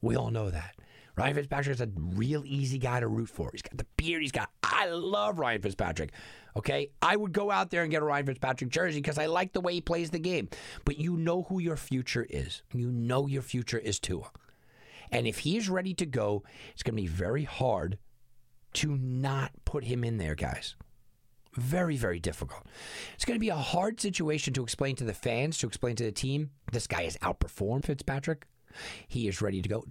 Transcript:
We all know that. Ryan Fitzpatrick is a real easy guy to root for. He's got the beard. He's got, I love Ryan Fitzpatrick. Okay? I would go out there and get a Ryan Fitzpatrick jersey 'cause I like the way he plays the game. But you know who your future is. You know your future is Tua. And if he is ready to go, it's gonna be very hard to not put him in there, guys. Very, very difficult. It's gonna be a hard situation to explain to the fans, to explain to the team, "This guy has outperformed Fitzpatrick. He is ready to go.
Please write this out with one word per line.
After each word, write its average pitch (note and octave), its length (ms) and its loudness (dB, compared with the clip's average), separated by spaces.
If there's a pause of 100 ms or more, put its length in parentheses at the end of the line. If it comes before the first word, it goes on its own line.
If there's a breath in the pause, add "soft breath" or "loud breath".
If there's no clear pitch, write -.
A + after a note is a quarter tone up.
We A#2 140 4
all A#2 160 0
know A2 180 0
that. E2+ 260 -4 (400 loud breath)
Ryan C#3 200 2
Fitzpatrick C#3 400 0
is B2 60 0
a A2+ 140 0
real G#2 500 0
easy C#3 340 0
guy B2 200 2
to A#2 80 2
root A2 220 0
for. - 220 -4
He's - 100 -10
got - 160 -12
the - 180 -2
beard. E3 280 2
He's C3+ 80 -2
got, G#2+ 180 0 (140)
I G#3+ 240 4
love F#3+ 520 0
Ryan A#2 220 2
Fitzpatrick. F2 520 0 (420 loud breath)
Okay? C#3+ 340 0 (120)
I E3+ 140 8
would G#3 160 2
go G3+ 200 2
out F#3+ 180 4
there E3+ 140 4
and D#3+ 80 0
get D#3 100 4
a D3+ 40 4
Ryan C#3+ 200 2
Fitzpatrick C3 460 0
jersey E3 300 2
'cause D3+ 180 0
I D#3 80 2
like F3+ 260 2
the F#3+ 80 0
way F3+ 120 2
he F3 80 0
plays E3+ 280 0
the E3+ 100 -2
game. D#3+ 300 0 (340 loud breath)
But D3+ 140 2
you E3+ 180 2
know E3+ 280 2
who F#3+ 160 -2
your E3 180 0
future B2+ 520 -2
is. - 340 -6 (100)
You B2 180 0
know B2 360 2
your C#3 160 -2
future A#2 360 -2
is G#2 200 -2
Tua. - 320 -4 (800 loud breath)
And A#2+ 160 2
if A2 140 0
he E3 160 2
is A3 140 0
ready F#3 260 0
to F3 100 0
go, G#2 380 0 (300 loud breath)
it's - 100 -8
gonna A2+ 140 0
be G2 100 0
very F#2 380 0
hard G2+ 520 0 (760)
to D3+ 220 0
not C3+ 580 0 (100)
put - 220 -2
him A#2+ 180 0
in A#2 140 0
there, D#2 180 0
guys. - 400 -4 (800)
Very, D3+ 440 0
very F#2 220 0
difficult. - 480 -6 (480 loud breath)
It's - 100 -4
gonna A#3+ 140 2
be A3 100 2
a F3 60 2
hard F3 440 2
situation D#3 540 0
to C3 100 0
explain C3+ 340 0
to B2+ 80 -2
the G#2+ 80 0
fans, C3 460 0
to C3 80 0
explain A#2+ 280 -2
to A#2 80 0
the A2 80 0
team, C#3 400 0 (200)
"This A#2 140 0
guy - 180 -2
has E2 140 -4
outperformed G#2 680 0
Fitzpatrick. C#3 600 -2 (640 loud breath)
He A#2 220 0
is F#2 120 -2
ready G2 200 2
to G2 80 0
go. G2+ 220 -2